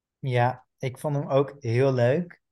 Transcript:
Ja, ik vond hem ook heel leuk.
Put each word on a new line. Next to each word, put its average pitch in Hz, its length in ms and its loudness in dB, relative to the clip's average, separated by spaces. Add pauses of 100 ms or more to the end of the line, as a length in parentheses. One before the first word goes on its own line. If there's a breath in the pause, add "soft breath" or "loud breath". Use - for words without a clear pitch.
(200)
Ja, 123 460 0 (120)
ik - 200 -8
vond 147 180 -6
hem 143 140 -6
ook 139 300 0
heel 127 340 0
leuk. 131 480 0 (100)